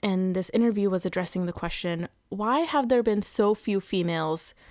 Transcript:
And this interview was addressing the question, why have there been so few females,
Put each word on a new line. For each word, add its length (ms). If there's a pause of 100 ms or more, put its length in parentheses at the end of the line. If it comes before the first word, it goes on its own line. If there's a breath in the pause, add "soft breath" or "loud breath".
And 320
this 160
interview 400
was 160
addressing 400
the 60
question, 560 (200)
why 320
have 280
there 140
been 200
so 320
few 260
females, 720 (160 soft breath)